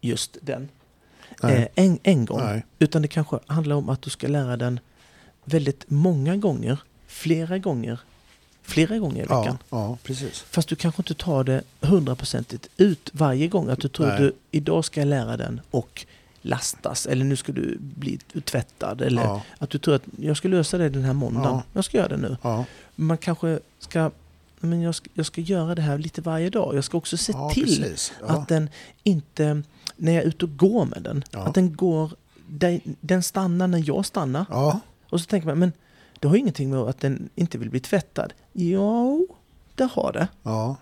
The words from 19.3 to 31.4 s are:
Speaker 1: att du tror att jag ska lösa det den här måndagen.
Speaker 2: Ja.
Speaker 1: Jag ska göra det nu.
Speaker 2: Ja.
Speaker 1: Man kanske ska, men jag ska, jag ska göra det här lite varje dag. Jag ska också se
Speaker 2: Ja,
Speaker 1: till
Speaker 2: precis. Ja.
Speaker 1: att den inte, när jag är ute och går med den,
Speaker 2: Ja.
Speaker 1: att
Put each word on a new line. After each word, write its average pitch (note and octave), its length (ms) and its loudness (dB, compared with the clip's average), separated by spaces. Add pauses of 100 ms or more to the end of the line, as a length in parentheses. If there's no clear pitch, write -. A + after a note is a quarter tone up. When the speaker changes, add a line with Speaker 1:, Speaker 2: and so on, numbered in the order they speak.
Speaker 1:
att C#3+ 120 -6
du D3 80 -6
tror D3 180 4
att C3+ 80 0 (160)
jag D3+ 180 0
ska - 100 -4
lösa F3+ 300 2
det E3 120 2
den C3+ 140 -2
här C3+ 100 2
måndagen. C3+ 400 0
Speaker 2:
Ja. B2+ 100 -2 (100)
Speaker 1:
Jag G3 120 0
ska - 120 -2
göra G#3 100 4
det - 100 -2
nu. - 240 -4
Speaker 2:
Ja. A#2+ 240 -2 (300)
Speaker 1:
Man D#3+ 220 0
kanske D#3+ 420 -2 (200)
ska, D#3+ 320 -2 (480)
men E3+ 220 0
jag E3 140 0
ska, - 180 -12
jag D#3 120 -2
ska - 160 -8
göra E3+ 340 0
det E3 60 -2
här D3 160 0
lite D#3+ 240 -6
varje E3 280 -2
dag. G3 260 0
Jag C#3 80 2
ska - 140 -4
också E3+ 200 -4
se - 140 -2
Speaker 2:
Ja, C#3+ 220 -4
Speaker 1:
till D4 120 2 (180)
Speaker 2:
precis. E2+ 380 -6
Ja. - 60 -10
Speaker 1:
att D#3 200 0
den D#3 220 2 (340)
inte, D3+ 580 0 (340)
när E3 160 2
jag E3+ 120 4
är - 40 4
ute E3 180 0
och D3 120 -10
går G3 280 4
med - 180 -6
den, C#3 280 -4
Speaker 2:
Ja. - 80 -10
Speaker 1:
att D3 140 -2